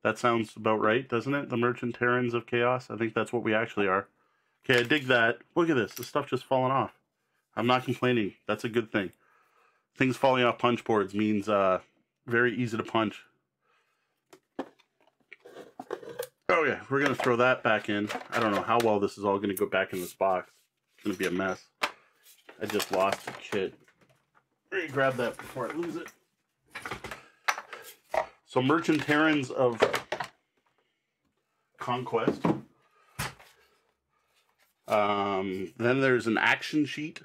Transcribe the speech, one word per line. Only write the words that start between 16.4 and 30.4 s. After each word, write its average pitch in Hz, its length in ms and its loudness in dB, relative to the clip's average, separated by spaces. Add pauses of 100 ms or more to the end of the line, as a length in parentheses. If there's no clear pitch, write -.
Okay, 151 300 2 (100)
we're 135 140 0
gonna 139 140 0
throw 123 180 2
that 123 300 4
back 107 240 2
in. 104 200 -2 (220)
I 120 80 -2
don't 110 140 2
know 101 100 0
how 117 160 2
well 107 220 4
this 98 180 -2
is 101 60 -8
all 101 160 0
gonna 101 140 -2
go 98 120 0
back 95 260 -2
in 92 80 -8
this 87 140 -10
box. 95 380 0 (420)
It's - 100 -20
gonna 98 120 -4
be 92 100 -2
a 85 60 0
mess. 92 320 -4 (1000)
I 107 40 -6
just 104 260 -4
lost 95 320 0
the - 80 -10
kit. - 420 -6 (960)
Let 185 120 -4
me 156 60 -8
grab 135 280 0
that 117 220 -4
before - 300 -10
I - 40 -10
lose 165 240 -8
it. - 160 -12 (2250)
So - 160 0
Merchant 151 420 2
Terrans 147 480 2
of 120 300 2 (2000)